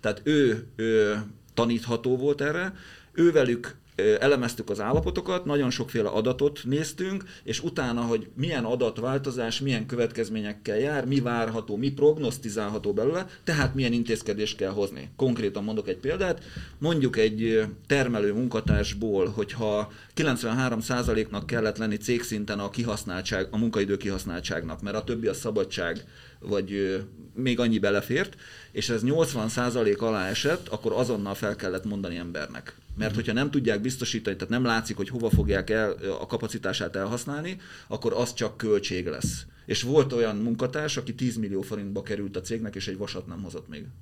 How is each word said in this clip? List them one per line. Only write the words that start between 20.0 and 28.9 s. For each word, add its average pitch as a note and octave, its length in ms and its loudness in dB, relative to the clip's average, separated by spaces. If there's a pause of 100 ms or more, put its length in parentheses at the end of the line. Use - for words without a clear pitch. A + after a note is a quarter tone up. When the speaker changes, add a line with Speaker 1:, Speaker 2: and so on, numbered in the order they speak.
Speaker 1:
kilencvenhárom A#2+ 680 0
százaléknak A2 680 0
kellett A2 300 0
lenni G#2+ 200 0
cégszinten G#2+ 640 -2
a G2+ 120 -4
kihasználtság, G2 800 -2
a G#2+ 80 -4
munkaidő G#2 380 2
kihasználtságnak, F2 840 -4
mert G2+ 140 -4
a G#2+ 80 -4
többi A2+ 220 -2
a F#2+ 80 2
szabadság, F#2+ 680 -2 (360)
vagy, F#2+ 320 -2
ö, G2 240 0 (380)
még B2 260 0
annyi A2+ 180 4
belefért, G2+ 580 0 (360)
és - 160 -4
ez A2+ 140 0